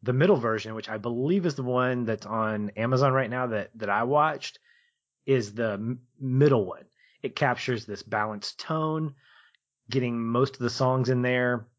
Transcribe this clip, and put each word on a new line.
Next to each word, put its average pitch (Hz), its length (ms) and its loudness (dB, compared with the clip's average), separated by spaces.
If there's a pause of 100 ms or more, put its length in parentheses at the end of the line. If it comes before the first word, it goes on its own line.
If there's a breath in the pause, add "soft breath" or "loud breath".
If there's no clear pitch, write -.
The 127 100 0
middle 165 240 6
version, 110 380 -2
which 110 140 -10
I 110 100 -6
believe 131 480 0
is 143 80 0
the 135 80 -6
one 123 420 0
that's 110 220 -4
on 107 440 -2
Amazon 127 420 2
right 131 180 0
now 127 180 -4
that, 104 280 -4
that 107 120 -6
I 104 140 2
watched, 147 560 0 (680 soft breath)
is 117 300 2
the 113 200 -2
m-, 117 260 -6 (180)
middle 131 460 4
one. 87 200 -10 (380 soft breath)
It - 140 -6
captures 123 480 0
this 101 180 -10
balanced 107 560 -6
tone, 156 560 -2 (720 soft breath)
getting 120 300 0
most 120 360 0
of - 60 -12
the 120 100 0
songs 127 400 2
in 123 120 2
there 123 440 0 (120)